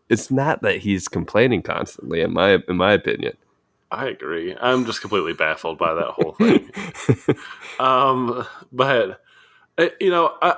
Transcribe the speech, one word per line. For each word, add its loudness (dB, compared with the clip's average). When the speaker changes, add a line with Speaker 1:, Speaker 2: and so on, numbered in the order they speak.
Speaker 1:
it's 0
not 0
that 0
he's -2
complaining 0
constantly, -6
in 0
my, 4
in -2
my 4
opinion. -2
Speaker 2:
I -6
agree. -8
I'm 2
just -6
completely -2
baffled -4
by 0
that -2
whole -4
thing. 2
Speaker 1:
<laughs> -2
Speaker 2:
Um, 2
but, 2
uh, 4
you 2
know, 2
I, 2